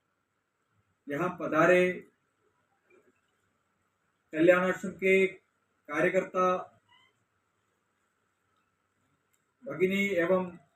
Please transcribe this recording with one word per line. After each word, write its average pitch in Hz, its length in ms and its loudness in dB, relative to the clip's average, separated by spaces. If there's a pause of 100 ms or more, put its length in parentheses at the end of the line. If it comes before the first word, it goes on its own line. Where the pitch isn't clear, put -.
(1080)
यहाँ 170 320 -6
पधारे 170 680 2 (2250)
कल्याण 175 280 4
आश्रम 185 300 -4
के 190 360 2 (640)
कार्यकर्ता, 185 680 -2 (3000)
भगिनी 190 420 -2
एवं 180 500 -2 (200)